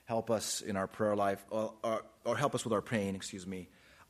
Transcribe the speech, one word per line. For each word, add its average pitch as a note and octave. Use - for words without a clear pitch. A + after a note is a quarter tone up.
help A2+
us -
in G2+
our F#2+
prayer G#2
life, G2+
or, A2
or, A2+
or A#2
help C#3
us B2
with A2+
our G2+
praying, G2
excuse F#2+
me? F#2